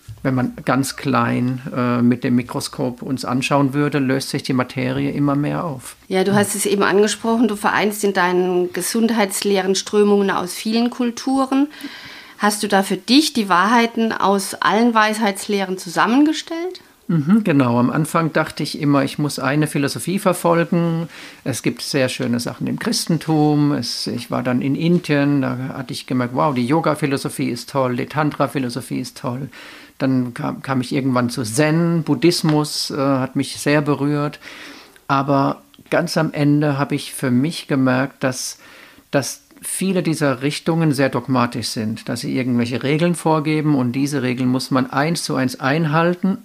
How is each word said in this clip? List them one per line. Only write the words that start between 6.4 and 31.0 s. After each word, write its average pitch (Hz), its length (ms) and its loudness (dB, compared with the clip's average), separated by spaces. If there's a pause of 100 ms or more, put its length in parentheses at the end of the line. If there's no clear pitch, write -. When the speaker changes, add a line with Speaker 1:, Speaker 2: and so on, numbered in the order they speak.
Speaker 2:
es 196 100 -2
eben 202 160 0
angesprochen, 214 680 2
du 208 80 -2
vereinst 208 480 0
in 202 80 2
deinen 180 640 2
Gesundheitslehren 196 1000 0
Strömungen 202 540 2
aus 175 220 -2
vielen 233 380 0
Kulturen. 262 800 0 (720)
Hast 208 240 0
du 208 60 -2
da 196 140 4
für 196 140 -2
dich 277 380 4
die 208 140 0
Wahrheiten 226 640 4
aus 196 420 0
allen 226 400 2
Weisheitslehren 202 840 0
zusammengestellt? 302 1000 0 (280)
Speaker 1:
Mhm, 180 360 4
genau. 135 340 4
Am 120 120 4
Anfang 156 420 0
dachte 160 300 -2
ich - 180 -8
immer, 143 240 2
ich - 140 -6
muss 147 200 -2
eine 147 300 0
Philosophie 143 500 -2
verfolgen. 170 920 0 (360)
Es 120 180 -4
gibt - 200 -2
sehr 131 260 0
schöne 120 320 -2
Sachen 120 260 -6
im 123 120 -4
Christentum. 151 920 2
Es, 123 360 -4
ich 117 220 -6
war 123 120 -2
dann 123 180 0
in 139 140 0
Indien, 147 680 2
da 127 140 -2 (180)
hatte 131 180 -10
ich - 140 -10
gemerkt, 127 280 -2
wow, 151 200 2
die 123 120 0
Yoga-Philosophie 143 840 0
ist 123 220 -8
toll, 127 260 0
die 120 100 -4
Tantra-Philosophie 135 920 -2
ist 127 200 -8
toll. 131 300 -8 (500)
Dann 127 360 0
kam, 135 260 -6
kam 135 220 -2
ich - 100 -8
irgendwann 123 380 0